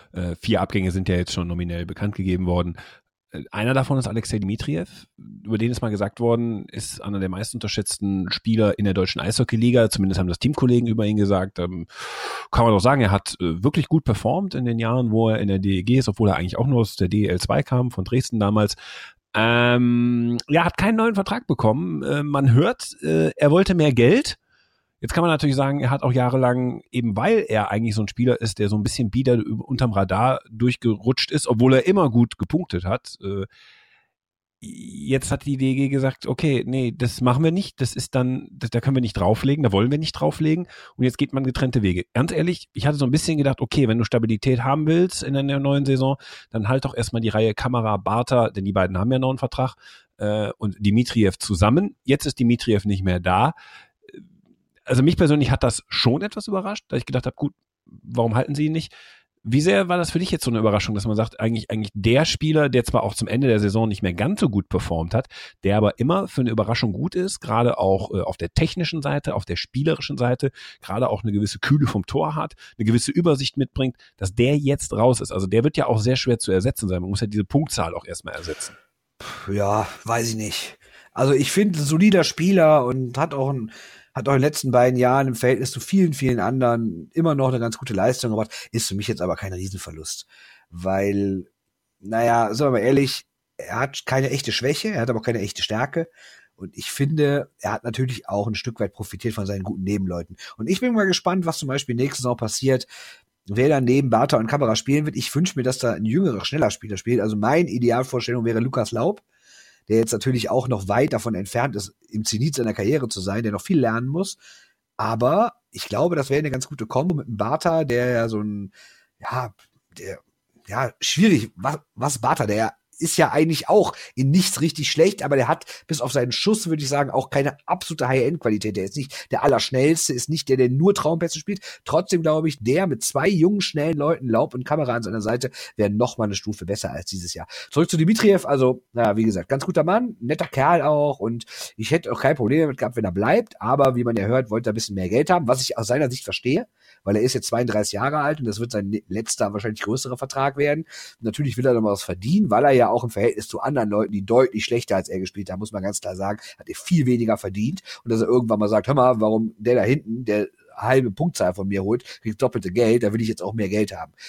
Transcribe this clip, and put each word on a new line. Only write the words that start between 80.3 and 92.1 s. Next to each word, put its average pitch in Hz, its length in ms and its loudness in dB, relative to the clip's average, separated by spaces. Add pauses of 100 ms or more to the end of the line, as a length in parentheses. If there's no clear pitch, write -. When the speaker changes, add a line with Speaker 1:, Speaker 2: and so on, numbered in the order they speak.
Speaker 2:
ich 110 40 -4
nicht. - 420 -6 (360)
Also 135 180 2
ich 143 200 2
finde, 196 280 2
ein 147 60 -2
solider 170 400 6
Spieler 160 600 4
und 127 320 -2
hat 156 160 -2
auch 135 160 -2
ein, 120 220 -4 (420)
hat 127 140 -4
auch 139 60 4
in 135 60 6
den 131 60 4
letzten 147 260 -2
beiden 123 280 6
Jahren 127 280 4
im 127 80 -2
Verhältnis 127 340 2
zu - 100 -8
vielen, 180 340 2
vielen 131 260 0
anderen 117 760 0
immer 165 220 2
noch 135 140 2
eine 127 100 0
ganz 117 180 -4
gute 120 160 -10
Leistung 117 380 0
gebracht, 110 200 -2 (200)
ist 117 160 -2
für 95 80 -6
mich 101 120 -6
jetzt 113 140 -4
aber 87 140 -2
kein 95 180 -8
Riesenverlust. 90 720 -12 (460)
Weil, 95 720 0 (540)
naja, 117 540 2